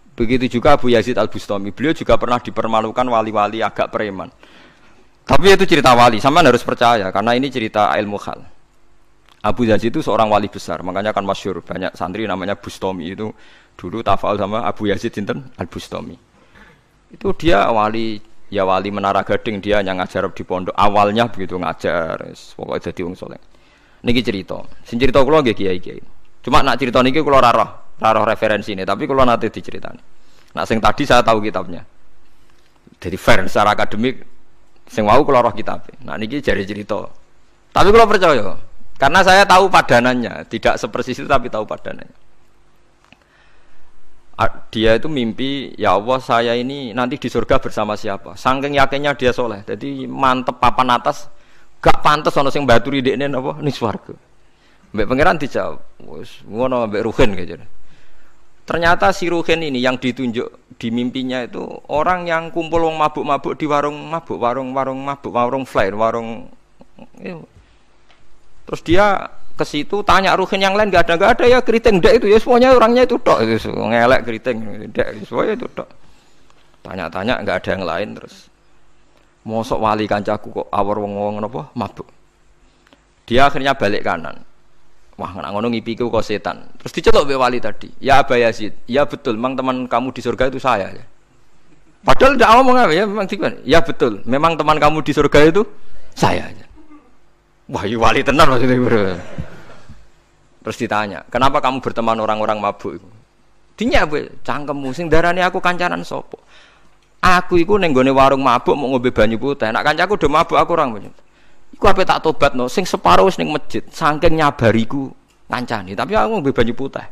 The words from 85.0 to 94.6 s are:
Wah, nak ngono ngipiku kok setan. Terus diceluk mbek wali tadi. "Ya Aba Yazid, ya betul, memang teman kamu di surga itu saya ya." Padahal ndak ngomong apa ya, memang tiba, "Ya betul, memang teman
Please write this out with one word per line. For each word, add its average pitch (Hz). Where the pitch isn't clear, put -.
Wah, -
nak 95
ngono 113
ngipiku 117
kok 110
setan. 95
Terus -
diceluk -
mbek 139
wali 123
tadi. -
"Ya 131
Aba 139
Yazid, 110
ya 139
betul, 120
memang 127
teman 127
kamu 123
di -
surga 127
itu 131
saya 104
ya." 98
Padahal 269
ndak 220
ngomong 233
apa 196
ya, 190
memang 202
tiba, 190
"Ya 151
betul, 127
memang 147
teman 151